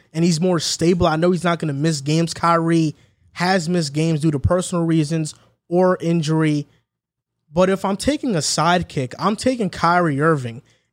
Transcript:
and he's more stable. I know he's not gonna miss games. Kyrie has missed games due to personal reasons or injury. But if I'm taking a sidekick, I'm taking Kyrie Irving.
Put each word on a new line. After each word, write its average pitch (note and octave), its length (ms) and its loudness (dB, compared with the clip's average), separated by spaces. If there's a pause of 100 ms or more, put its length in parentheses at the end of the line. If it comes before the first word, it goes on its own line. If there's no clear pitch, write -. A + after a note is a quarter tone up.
(140)
and E3 120 0
he's E3 160 2
more F3+ 180 2
stable. F3 460 0
I D#3 100 2
know F3 160 2
he's F3 120 -2
not E3+ 160 0
gonna D3+ 140 -4
miss D3 280 -2
games. D#3+ 320 0
Kyrie E3 640 2 (380)
has F3 360 0
missed E3 240 -2
games D#3 280 0
due D#3+ 100 2
to C#3+ 80 -2
personal F3 460 0
reasons D#3+ 500 0 (320)
or F3+ 340 2
injury. D#3+ 640 0 (840)
But F#3 160 2
if G3 160 -2
I'm G3+ 120 -2
taking C4+ 380 -2
a D#3 40 0
sidekick, D#3+ 800 -2
I'm G3+ 160 0
taking A#3+ 340 -2
Kyrie E3 520 0
Irving. C#3+ 400 0 (320)